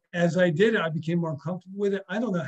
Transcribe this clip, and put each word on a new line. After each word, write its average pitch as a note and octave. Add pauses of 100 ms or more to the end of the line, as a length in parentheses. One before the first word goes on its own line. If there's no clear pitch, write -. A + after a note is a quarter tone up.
(140)
as F3
I F3+
did G3
it, G3
I E3
became D#3+
more D#3+
comfortable F#3
with G3+
it. F#3+
I F#3+
don't A3+
know E3